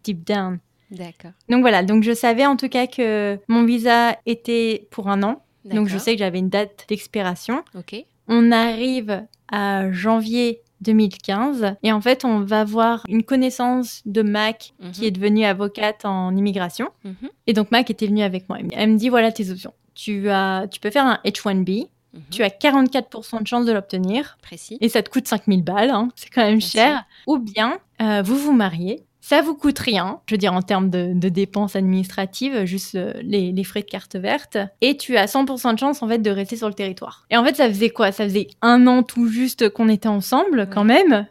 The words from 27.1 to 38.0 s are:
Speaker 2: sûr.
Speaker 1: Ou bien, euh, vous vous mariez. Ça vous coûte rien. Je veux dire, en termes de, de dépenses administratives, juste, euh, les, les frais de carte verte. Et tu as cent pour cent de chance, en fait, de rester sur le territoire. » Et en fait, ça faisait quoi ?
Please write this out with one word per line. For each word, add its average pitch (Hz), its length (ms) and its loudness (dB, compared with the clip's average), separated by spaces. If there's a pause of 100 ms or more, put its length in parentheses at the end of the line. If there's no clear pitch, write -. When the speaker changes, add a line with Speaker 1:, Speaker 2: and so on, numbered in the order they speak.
Speaker 2:
sûr. 269 80 0
Speaker 1:
Ou 294 60 0
bien, 220 400 -2 (220)
euh, 214 200 2
vous 208 160 0
vous 285 160 2
mariez. 190 500 0 (160)
Ça 294 220 2
vous 302 140 -2
coûte 285 240 0
rien. 202 480 -2
Je 220 80 -2
veux - 20 0
dire, 190 160 2
en 180 80 0
termes 190 280 0
de, 180 240 -2
de 180 140 0
dépenses 196 480 -2
administratives, 190 880 -2
juste, 185 320 -6
euh, 180 160 -4 (100)
les, 190 300 -2
les 190 140 -2
frais 208 160 -8
de - 60 -12
carte - 280 -14
verte. 208 420 -4 (220)
Et 269 160 2
tu 254 220 -2
as 196 100 4
cent 269 160 0
pour 262 160 -4
cent 240 140 0
de 220 60 -2
chance, 277 220 -2
en 233 60 -4
fait, 226 120 0
de 214 100 0
rester 196 260 -4
sur 220 140 -6
le 202 40 -8
territoire. » 190 560 -10
Et 220 60 2
en 240 80 4
fait, 269 140 2
ça 277 100 4
faisait 208 220 2
quoi ? 202 240 0